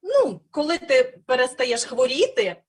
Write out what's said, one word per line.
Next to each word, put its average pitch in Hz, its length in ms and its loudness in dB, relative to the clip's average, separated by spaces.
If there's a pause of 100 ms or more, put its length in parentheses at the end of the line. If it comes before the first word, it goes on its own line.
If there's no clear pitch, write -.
ну, 381 380 0 (100)
коли 302 280 -2
ти 262 480 0
перестаєш 254 580 -2
хворіти 247 720 0 (120)